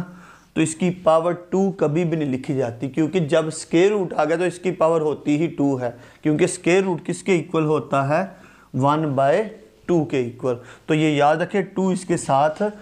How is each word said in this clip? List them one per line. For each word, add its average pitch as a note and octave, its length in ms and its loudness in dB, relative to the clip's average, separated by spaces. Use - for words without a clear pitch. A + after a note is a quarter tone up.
तो - 60 2
इसकी F3+ 280 0
power D#3+ 320 2
two F#3+ 180 2
कभी D#3 260 2
भी E3 120 0
नहीं D3 120 -2
लिखी C3 260 -4
जाती, B2 340 -4
क्योंकि D#3+ 320 0
जब D#3+ 300 0
square F3 400 2
root G3+ 220 -2
आ D#3 120 0
गया D#3+ 120 0
तो F3+ 80 0
इसकी F3+ 280 -2
power E3 280 2
होती D3 360 0
ही E3 120 0
टू C#3 280 0
है, A#2+ 180 -6
क्योंकि D3+ 260 2
square F3+ 340 2
root F3+ 220 -4
किसके F3+ 320 -2
equal D#3+ 280 -2
होता C#3+ 420 0
है, D#3 160 0
वन C#3+ 400 0
बाय C#3 280 2
टू E3+ 180 2
के C3+ 160 0
equal। A#2+ 380 -4
तो D#3 60 0
ये D#3 180 2
याद D3+ 300 4
रखें, F3+ 240 -2
टू F#3+ 260 -2
इसके F3 280 -2
साथ D3 420 0